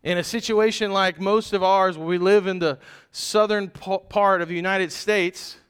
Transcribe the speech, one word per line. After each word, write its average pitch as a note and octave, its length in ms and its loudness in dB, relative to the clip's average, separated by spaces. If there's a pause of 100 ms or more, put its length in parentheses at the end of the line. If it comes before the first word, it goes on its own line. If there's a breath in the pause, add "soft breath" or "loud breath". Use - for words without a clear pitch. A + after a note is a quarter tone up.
In F3 140 -2
a F3 80 -2
situation G#3+ 680 0
like F#3+ 280 0
most G#3 320 0
of G3 100 0
ours, F#3+ 360 2
where D#3+ 80 -8
we F3 120 0
live F#3+ 280 4
in F#3+ 120 -4
the D#3 200 -2 (320 loud breath)
southern G#3 580 0
p-, F#3+ 300 -6 (100)
part G3 320 2
of E3+ 80 -4
the F3 60 -6
United F#3 380 -2
States - 680 -4 (120)